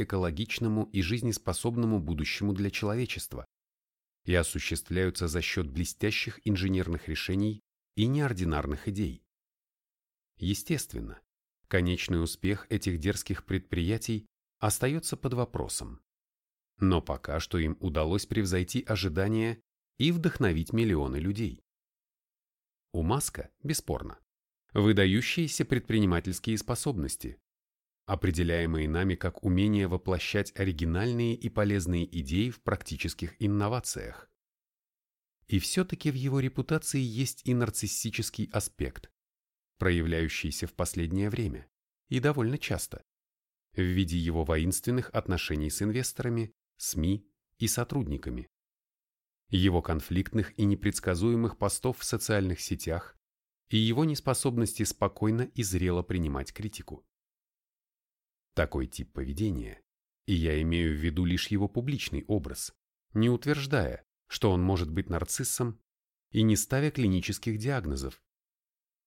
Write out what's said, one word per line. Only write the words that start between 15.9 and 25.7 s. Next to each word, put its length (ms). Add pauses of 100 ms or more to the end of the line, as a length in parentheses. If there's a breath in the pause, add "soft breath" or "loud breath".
Но 220
пока 400
что 180
им 220
удалось 460
превзойти 580
ожидания 760 (360)
и 160
вдохновить 600
миллионы 440
людей. 460 (1300)
У 100
Маска, 480 (120)
бесспорно, 560 (560)
выдающиеся 920
предпринимательские 920